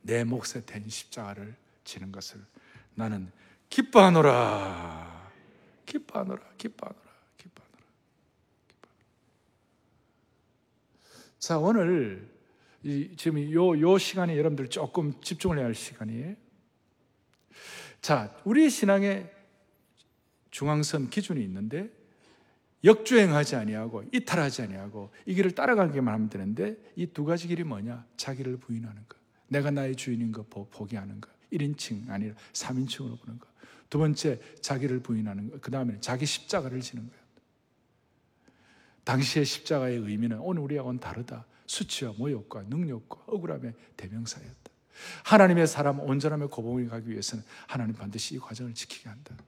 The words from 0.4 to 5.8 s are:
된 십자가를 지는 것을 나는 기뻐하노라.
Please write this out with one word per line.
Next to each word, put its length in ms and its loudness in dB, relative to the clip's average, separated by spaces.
된 240 -12
십자가를 680 -12
지는 300 -14
것을 280 -14
나는 380 -6
기뻐하노라. 1600 4